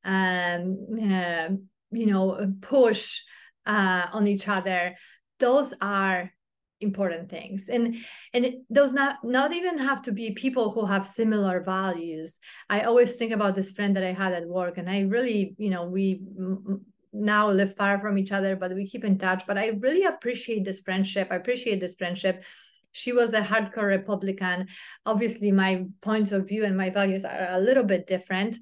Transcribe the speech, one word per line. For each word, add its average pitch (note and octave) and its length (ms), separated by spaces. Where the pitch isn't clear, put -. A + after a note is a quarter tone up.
um, F#3 720
uh, F3 460
you A#3 160
know, F#3+ 540
push, A#3+ 600
uh, F#3 460
on G#3 160
each G3+ 220
other. F#3 480
Those F#3+ 400
are F#3+ 500
important G3 480
things. G3 400
And, A#3 260
and B3 100
it, B3 120
those C#4 220
not, C#4 320
not C4 300
even F4 240
have C4+ 240
to B3 100
be A3 200
people B3+ 400
who A3 140
have F#3+ 220
similar G3+ 560
values. F3 760
I G#3 120
always A#3+ 340
think A3+ 160
about G3+ 240
this F#3+ 160
friend G3+ 240
that F#3+ 80
I F#3 80
had F#3+ 220
at E3+ 120
work, F3 320
and F3 120
I G3 120
really, G#3 560
you G#3 120
know, F3 160
we F#3+ 360
m-, F#3+ 300
m-, G3 180
now G#3 360
live G3 280
far G3+ 240
from G3+ 160
each G3 160
other, G3 240
but F#3 180
we G3 140
keep G3 160
in G3 120
touch. F#3+ 300
But G3+ 100
I G#3+ 100
really D4+ 240
appreciate A#3+ 640
this F#3+ 160
friendship. F#3+ 500
I F#3 40
appreciate A#3 440
this F3+ 160
friendship. F#3 480
She - 200
was A#3+ 180
a A3 80
hardcore G#3 480
Republican. F#3+ 800
Obviously, G#3+ 480
my F#3+ 320
points G#3+ 320
of F#3+ 160
view G#3+ 160
and G3 100
my F#3+ 140
values G3 340
are - 280
a F#3 80
little A#3+ 260
bit F#3 200
different. F#3+ 560